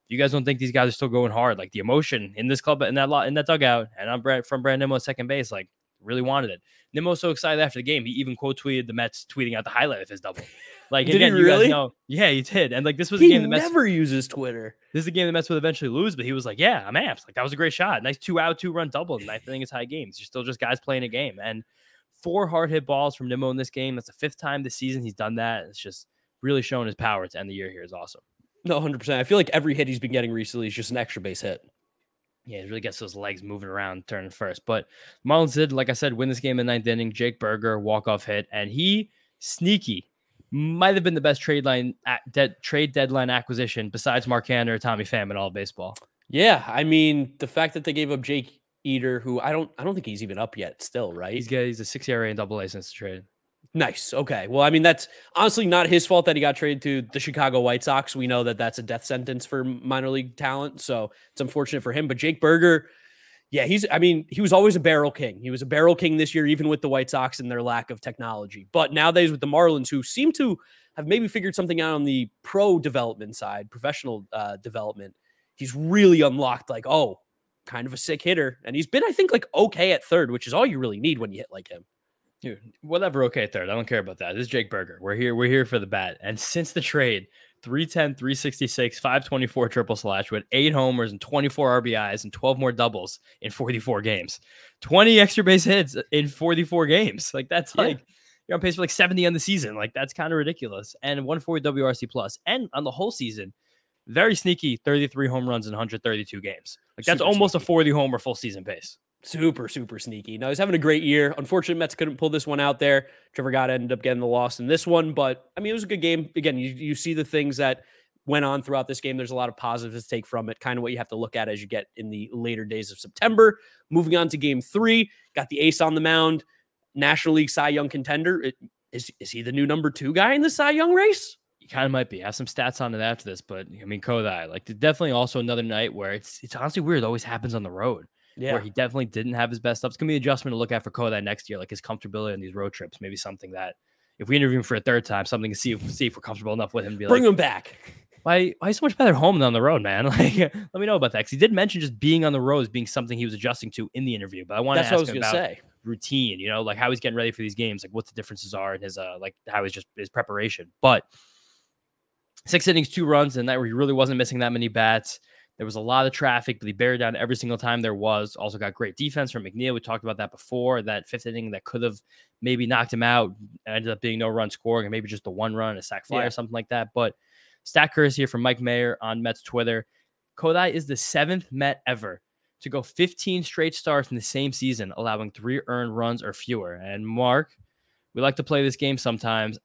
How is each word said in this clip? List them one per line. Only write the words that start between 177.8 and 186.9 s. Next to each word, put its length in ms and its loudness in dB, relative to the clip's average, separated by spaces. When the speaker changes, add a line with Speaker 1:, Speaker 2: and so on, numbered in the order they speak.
Speaker 1:
curious 240 4
here 100 2
from 160 -4
Mike 200 0
Mayer 400 0
on 200 -6
Mets 200 -4
Twitter. 440 -4
Kodai 360 2
is 140 -4
the 100 -4
seventh 560 -2
Met 340 -2
ever 360 -6
to 80 -10
go 120 -4
fifteen 600 -2
straight 320 -2
starts 360 0
in 60 -6
the 60 -6
same 300 -4
season, 440 -4
allowing 340 -4
three 380 -4
earned 280 -4
runs 260 -2
or 100 -8
fewer. 420 -6
And 320 -10